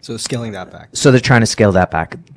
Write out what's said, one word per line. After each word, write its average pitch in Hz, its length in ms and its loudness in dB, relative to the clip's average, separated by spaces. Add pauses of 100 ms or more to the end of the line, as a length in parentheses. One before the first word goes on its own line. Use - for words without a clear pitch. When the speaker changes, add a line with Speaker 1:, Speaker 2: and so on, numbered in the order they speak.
Speaker 1:
So 113 160 -14
scaling 117 360 -10
that 92 200 -14
back. - 220 -20
Speaker 2:
So 143 180 2
they're 127 80 4
trying 120 220 2
to 110 40 0
scale 107 260 2
that 90 200 0
back. 80 240 -6 (200)